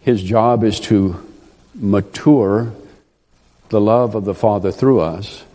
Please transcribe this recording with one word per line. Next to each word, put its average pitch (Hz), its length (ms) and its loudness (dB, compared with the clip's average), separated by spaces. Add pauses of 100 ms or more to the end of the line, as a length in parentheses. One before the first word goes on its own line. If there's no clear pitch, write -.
His 113 220 0
job 113 420 0
is 104 160 -2
to 95 460 -2 (480)
mature 110 960 0 (960)
the 110 100 2
love 113 340 2
of 104 120 -6
the 101 80 -4
Father 101 360 -2
through 131 300 2
us 82 420 -6 (120)